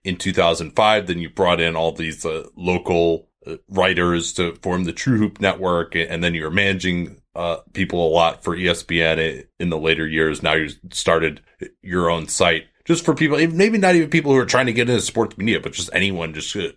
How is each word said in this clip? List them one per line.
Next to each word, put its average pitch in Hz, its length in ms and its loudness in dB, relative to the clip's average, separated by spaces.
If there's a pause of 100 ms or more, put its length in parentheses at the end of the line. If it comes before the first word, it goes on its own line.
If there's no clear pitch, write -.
in 92 140 -4
two 95 160 -4
thousand 85 420 2
five, 107 320 4
then 87 120 -4
you 82 100 -8
brought 87 320 2
in 82 140 0
all 82 160 0
these, 80 340 -8
uh, 80 300 -6
local, 87 720 0 (180)
uh, 80 100 -12 (140)
writers 87 640 0
to 87 220 -4
form 90 300 -4
the 82 80 -4
True 123 240 0
Hoop 104 220 -2
Network, 90 560 -2
a-, 82 160 -2
and 85 120 -4
then 85 100 0
you 80 100 -6
were 78 80 -6
managing, 90 720 -2 (140)
uh, 85 220 -4 (160)
people 87 340 -2
a - 20 4
lot 82 340 2
for 85 120 -4
E 90 120 -2
S 85 160 0
P 82 180 -2
N 80 180 2
i-, 76 240 -4 (160)
in 87 100 -2
the 80 80 -2
later 80 300 0
years. 78 360 0
Now 80 100 2
you 78 160 0 (220)
started 80 500 0 (400)
your 90 280 0
own 82 180 -2
site. 85 380 2 (200)
Just 170 200 0
for 160 80 4
people, 151 240 0 (120)
maybe 208 280 2
not 185 180 4
even 156 140 2
people 147 220 2
who 135 60 6
are 120 80 4
trying 127 220 2
to 117 60 -2
get 120 160 2
into 107 120 2
sports - 360 -2
media, 92 220 0
but - 140 -10
just 87 200 -8
anyone, 87 400 -2
just, - 220 -10
uh, 87 200 -4